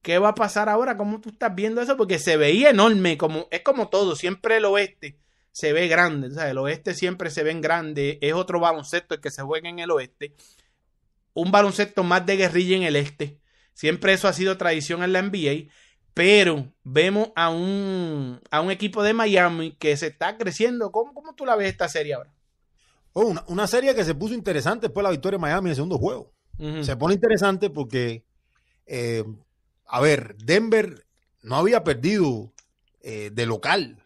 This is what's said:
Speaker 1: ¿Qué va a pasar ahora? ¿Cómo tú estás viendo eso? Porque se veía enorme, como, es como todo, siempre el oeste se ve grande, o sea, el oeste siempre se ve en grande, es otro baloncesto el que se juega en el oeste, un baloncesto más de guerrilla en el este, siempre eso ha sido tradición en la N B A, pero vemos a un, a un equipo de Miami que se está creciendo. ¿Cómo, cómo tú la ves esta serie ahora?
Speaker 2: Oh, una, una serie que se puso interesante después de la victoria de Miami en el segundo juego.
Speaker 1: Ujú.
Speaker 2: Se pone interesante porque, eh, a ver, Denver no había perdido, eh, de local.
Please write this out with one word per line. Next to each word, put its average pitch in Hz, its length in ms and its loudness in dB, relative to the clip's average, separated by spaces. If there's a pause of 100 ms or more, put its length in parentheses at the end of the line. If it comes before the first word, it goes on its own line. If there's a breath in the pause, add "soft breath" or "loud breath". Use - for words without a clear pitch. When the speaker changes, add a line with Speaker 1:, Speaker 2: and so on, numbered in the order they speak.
Speaker 1:
¿Qué 170 160 0
va 202 120 4
a 208 60 -2
pasar 208 320 -2
ahora? 226 300 0
¿Cómo 208 240 -6
tú 220 80 -16
estás 214 260 -6
viendo 220 260 -2
eso? 254 140 0
Porque 185 240 0
se 160 160 2
veía 160 360 6
enorme, 196 460 4
como, 156 340 -4
es 175 100 -6
como 254 280 0
todo, 190 260 2
siempre 196 420 0
el 220 80 2
oeste 196 520 -2 (360)
se 151 200 -2
ve 175 160 2
grande, 160 380 2
o 127 40 -12
sea, 151 180 -4
el 131 80 -4
oeste 151 380 -4
siempre 180 340 -4
se 156 140 -4
ve 151 80 0
en 160 100 -6
grande, 151 600 -2
es 147 120 0
otro 180 280 -2
baloncesto 170 540 -2
el 147 60 -20
que 147 100 -8
se - 120 -14
juega 160 260 -6
en 175 100 -12
el 170 120 -6
oeste, 143 420 -4 (1000 soft breath)
un 170 180 -2
baloncesto 202 520 2
más 180 220 2
de 196 120 0
guerrilla 180 400 2
en 185 60 0
el 156 120 0
este, 143 420 -4 (360)
siempre 156 400 0
eso 190 140 2
ha 185 60 2
sido 185 240 -2
tradición 170 460 -2
en 180 100 0
la 185 60 2
N 196 100 -2
B 180 200 -2 (200)
A, - 40 -20 (400 soft breath)
pero 170 580 4 (120)
vemos 185 520 2
a 165 140 2
un, 170 1000 -4
a 151 120 0
un 180 100 -2
equipo 208 320 -2
de 208 100 2
Miami 180 640 2
que 151 200 0
se 160 100 -6
está 180 300 -6
creciendo. 226 540 -2
¿Cómo, 233 220 -2
cómo 302 220 -18
tú 277 100 -10
la 247 100 2
ves 202 140 0
esta 185 200 -4
serie 147 260 -4
ahora? - 160 -14 (840)
Speaker 2:
Oh, 208 120 2
una, 170 220 -4
una 190 200 -2
serie 254 260 2
que 214 120 2
se 156 100 0
puso 208 180 -4
interesante 202 540 -2
después 190 160 -2
de 202 40 2
la 190 40 2
victoria 180 260 -2
de 175 40 -4
Miami 175 260 -2
en 170 40 0
el 147 40 -2
segundo 151 220 -4
juego. 185 360 -4 (240)
Speaker 1:
Ujú. 151 260 -8
Speaker 2:
Se 139 120 -4
pone 156 200 2
interesante 196 540 2
porque, 123 560 -4 (600)
eh, 117 380 -4 (640)
a 123 120 -2
ver, 127 380 2
Denver 196 680 0 (380)
no 113 120 -6
había 196 280 4
perdido, 139 720 0 (480)
eh, 104 320 -12
de 117 120 -2
local. 131 600 -2